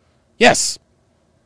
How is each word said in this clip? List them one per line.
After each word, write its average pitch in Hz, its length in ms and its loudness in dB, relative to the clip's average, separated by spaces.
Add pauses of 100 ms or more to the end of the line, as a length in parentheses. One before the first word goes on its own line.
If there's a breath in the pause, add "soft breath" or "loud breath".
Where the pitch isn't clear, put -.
(380)
Yes, - 420 0 (680)